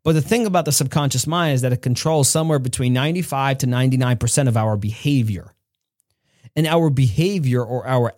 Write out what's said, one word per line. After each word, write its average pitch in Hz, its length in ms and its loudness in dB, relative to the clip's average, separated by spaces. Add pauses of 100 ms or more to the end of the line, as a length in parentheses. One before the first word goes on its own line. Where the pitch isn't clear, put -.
But 160 100 2
the 156 80 4
thing 226 240 0
about 180 200 2
the 147 60 -2
subconscious 135 540 0
mind 160 300 0
is 123 60 0
that 123 120 0
it 123 80 -2
controls 139 480 0
somewhere 160 300 0
between 127 340 -2
ninety-five 139 640 -2
to 135 80 -4
ninety-nine 127 520 0
percent 127 300 0
of 117 80 2
our 110 220 0
behavior. 107 760 -4 (1000)
And 156 120 0
our 165 220 2
behavior 131 720 0
or 117 240 -6
our 127 300 0